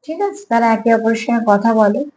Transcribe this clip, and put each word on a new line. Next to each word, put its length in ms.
ঠিক 220
আছে? 140
তারা 140
একে 220
অপরের 260
সঙ্গে 180
কথা 220
বলো 280